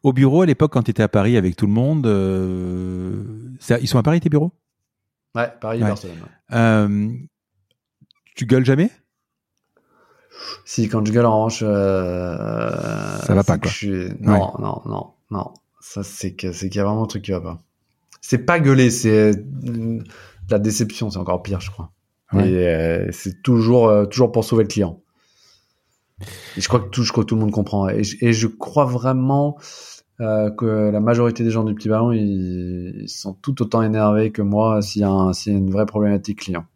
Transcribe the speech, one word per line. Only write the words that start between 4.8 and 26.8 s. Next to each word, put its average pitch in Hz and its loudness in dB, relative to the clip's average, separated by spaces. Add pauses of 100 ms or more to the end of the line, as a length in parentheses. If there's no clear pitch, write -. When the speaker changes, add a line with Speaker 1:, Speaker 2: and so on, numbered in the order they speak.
Speaker 2:
Ouais, 117 -2 (100)
Paris, 113 -4
Speaker 1:
Ouais. 107 2
Speaker 2:
Barcelone, 98 -6
ouais. - -10
Speaker 1:
Euh, 107 2 (1300)
tu 123 -6
gueules 127 4
jamais ? 143 4 (1800)
Speaker 2:
Si, 110 -4
quand 110 -2
je 107 -2
gueule, 120 4
en 110 4
revanche, 110 0
euh, 90 -2 (520)
Speaker 1:
Ça - 2
va 98 6
Speaker 2:
c'est 95 2
Speaker 1:
pas, 92 2
Speaker 2:
que - -4
Speaker 1:
quoi. 95 0
Speaker 2:
je - -6
suis, 95 -6 (100)
non, 104 4
Speaker 1:
Ouais. 95 6 (200)
Speaker 2:
non, 101 -6
non, - -8 (180)
non. - -8 (260)
Ça, - -12
c'est 92 -10
que, 92 -8
c'est 92 -8
qu'il 101 -4
y - 0
a 98 0
vraiment 107 -2
un 104 -4
truc 98 -10
qui 101 -6
va 90 -4
pas. 85 -12 (600)
C'est 123 -2
pas 170 0
gueuler, 131 6
c'est, 107 4
euh, 104 -4 (200)
de 113 -6 (480)
la 104 2
déception, 107 -2
c'est 90 -8
encore 90 -4
pire, 95 -6
je - -12
crois. - -14 (420)
Speaker 1:
Ouais. 98 4
Speaker 2:
Et, 90 2
euh, 85 0
c'est - -10
toujours, 117 4
euh, 104 6
toujours 120 2
pour 113 0
sauver 113 2
le 104 -2
client. 92 -2 (1600)
Et 95 -6
je - -4
crois 123 2
que 98 -6